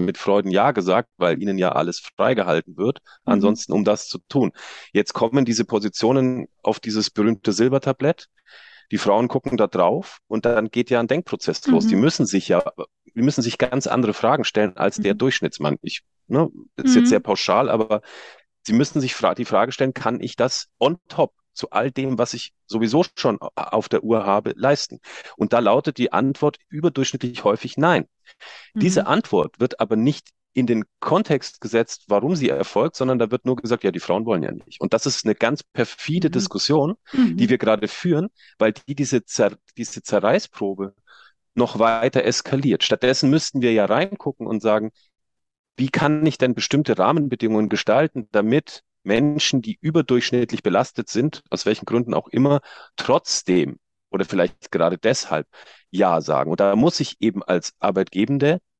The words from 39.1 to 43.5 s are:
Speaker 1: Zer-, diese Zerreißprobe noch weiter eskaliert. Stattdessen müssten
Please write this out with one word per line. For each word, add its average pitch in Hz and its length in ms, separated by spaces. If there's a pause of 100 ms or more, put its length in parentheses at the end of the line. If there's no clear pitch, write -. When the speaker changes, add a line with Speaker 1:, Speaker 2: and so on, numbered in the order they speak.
Speaker 1:
Zer-, 101 320 (200)
diese 117 240
Zerreißprobe 98 920 (600)
noch 120 240
weiter 113 440
eskaliert. 123 600
Stattdessen 131 460
müssten 147 320